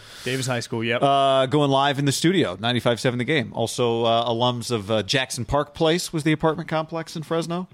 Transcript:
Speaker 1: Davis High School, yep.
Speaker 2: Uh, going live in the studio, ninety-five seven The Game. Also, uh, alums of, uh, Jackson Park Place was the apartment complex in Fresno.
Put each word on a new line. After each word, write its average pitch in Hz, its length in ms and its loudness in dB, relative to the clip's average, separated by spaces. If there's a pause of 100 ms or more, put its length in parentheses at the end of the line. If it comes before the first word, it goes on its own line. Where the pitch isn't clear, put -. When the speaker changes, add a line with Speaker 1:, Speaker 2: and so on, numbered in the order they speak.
(260)
Speaker 1:
Davis 127 220 -4
High 123 120 -2
School, 117 240 -6
yep. 117 180 0
Speaker 2:
Uh, 139 440 4
going 143 260 2
live 139 260 2
in 143 60 0
the 139 80 2
studio, 131 480 2
ninety-five 117 400 0
seven 123 200 0
The 123 40 -2
Game. 117 300 -2
Also, 117 500 0
uh, 117 260 2
alums 120 400 0
of, 110 220 -2
uh, 110 100 2
Jackson 123 440 -4
Park 143 280 -2
Place 165 380 0
was 156 120 -4
the 156 100 2
apartment 156 340 0
complex 160 480 -6
in 160 80 -8
Fresno. 170 500 -4